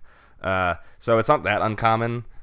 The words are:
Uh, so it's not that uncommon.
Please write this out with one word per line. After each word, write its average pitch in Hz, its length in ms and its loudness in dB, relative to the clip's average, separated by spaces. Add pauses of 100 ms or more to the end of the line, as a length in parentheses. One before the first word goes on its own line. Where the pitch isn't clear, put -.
(400)
Uh, 92 340 0 (240)
so 113 200 2
it's 110 100 2
not 151 160 2
that 98 180 0
uncommon. 113 640 0 (180)